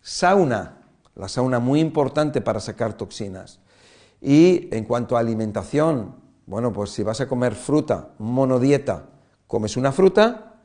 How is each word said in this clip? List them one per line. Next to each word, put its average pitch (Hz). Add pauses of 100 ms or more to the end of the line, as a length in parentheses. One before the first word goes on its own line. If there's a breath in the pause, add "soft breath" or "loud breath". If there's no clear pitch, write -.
Sauna, 156 (340)
la 95
sauna 127
muy 131
importante 151
para 107
sacar 107
toxinas. 95 (640 soft breath)
Y 170
en 110
cuanto 120
a 117
alimentación, 113 (320)
bueno, 110
pues 101
si -
vas 110
a 127
comer 123
fruta, 139
monodieta, 127 (420 soft breath)
comes 107
una 131
fruta 202 (120)